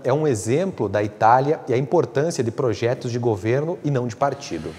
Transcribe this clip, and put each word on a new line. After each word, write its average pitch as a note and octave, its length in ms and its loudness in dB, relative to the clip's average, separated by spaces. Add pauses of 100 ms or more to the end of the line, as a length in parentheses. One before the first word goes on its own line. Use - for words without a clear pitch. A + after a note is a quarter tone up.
é B2+ 100 2
um D#3 140 2
exemplo A#2+ 600 0
da G#2 160 0
Itália B2 640 4
e B2+ 60 0
a A2+ 40 4
importância C#3+ 640 0
de A2+ 80 -2
projetos A#2+ 600 -2
de A#2+ 60 -4
governo A#2+ 680 0
e D3 60 -2
não B2 180 0
de A2 80 -8
partido. G#2+ 640 -4